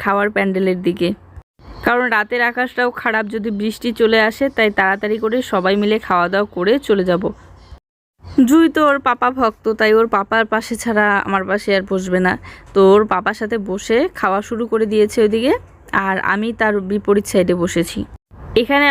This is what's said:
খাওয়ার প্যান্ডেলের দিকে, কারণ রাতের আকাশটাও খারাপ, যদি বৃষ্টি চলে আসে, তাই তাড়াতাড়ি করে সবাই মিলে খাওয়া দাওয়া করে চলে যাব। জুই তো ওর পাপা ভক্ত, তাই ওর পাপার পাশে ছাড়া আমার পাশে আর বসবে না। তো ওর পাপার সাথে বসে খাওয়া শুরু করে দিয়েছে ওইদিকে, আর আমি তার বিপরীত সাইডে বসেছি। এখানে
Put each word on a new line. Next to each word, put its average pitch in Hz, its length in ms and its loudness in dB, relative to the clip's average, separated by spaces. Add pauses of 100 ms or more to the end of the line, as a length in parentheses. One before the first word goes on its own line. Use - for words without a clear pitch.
খাওয়ার 202 320 0
প্যান্ডেলের 190 520 0
দিকে, 175 220 -2 (760)
কারণ 247 180 0 (120)
রাতের 214 340 -2
আকাশটাও 247 400 -2 (120)
খারাপ, 220 320 -2
যদি 220 160 -6 (100)
বৃষ্টি 220 300 -4 (100)
চলে 226 200 4 (100)
আসে, 226 160 -2 (100)
তাই 220 140 2 (100)
তাড়াতাড়ি 202 440 0
করে 220 140 -2 (140)
সবাই 190 300 2
মিলে 208 160 0 (100)
খাওয়া 180 260 2
দাওয়া 202 220 0
করে 185 180 0 (160)
চলে 202 220 2
যাব। 175 140 0 (1200)
জুই 330 260 6
তো 311 140 2
ওর 277 80 2 (100)
পাপা 247 220 0 (100)
ভক্ত, 226 260 -2 (140)
তাই 220 200 4
ওর 226 160 2
পাপার 220 280 0 (100)
পাশে 220 200 -4 (100)
ছাড়া 214 220 2 (220)
আমার 196 220 -2
পাশে 202 280 -2
আর 190 140 -2
বসবে 185 360 -2
না। 180 60 2 (380)
তো - 80 2 (140)
ওর 208 80 6 (100)
পাপার 190 280 -2
সাথে 226 180 -4 (120)
বসে 233 280 -2 (220)
খাওয়া 196 220 0
শুরু 220 300 -6
করে 220 140 0
দিয়েছে 208 360 0
ওইদিকে, 226 320 2 (520)
আর 190 100 0 (180)
আমি 214 140 -2 (120)
তার 214 140 2 (160)
বিপরীত 202 420 0
সাইডে 180 220 2 (100)
বসেছি। 175 360 -4 (640)
এখানে 277 300 2